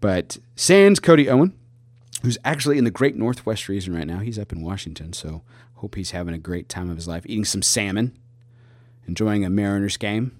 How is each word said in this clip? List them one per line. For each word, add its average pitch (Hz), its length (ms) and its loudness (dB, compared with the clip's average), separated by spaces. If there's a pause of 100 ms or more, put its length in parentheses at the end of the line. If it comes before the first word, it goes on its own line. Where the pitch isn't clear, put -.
But 92 380 -2 (180)
sans 196 420 8
Cody 156 300 6
Owen, 143 240 4 (680)
who's 120 220 0
actually 147 340 0
in 127 60 4
the 117 80 2
great 135 240 0
Northwest 113 540 -4
region 92 260 -4
right 80 100 -4
now. 82 140 -6
He's 110 180 -8
up 104 140 -10
in 85 100 -10
Washington, 82 520 -10
so 80 300 -12 (320)
hope - 200 -14
he's 92 160 -8
having 87 220 -6
a 85 40 -8
great 87 300 -8
time 90 220 -8
of 85 80 -8
his 82 100 -12
life, 85 180 -8
eating 107 200 -4
some 101 160 -4
salmon, 104 560 -2 (920)
enjoying 104 380 -2
a 90 40 -4
Mariners 101 460 0
game 110 440 -4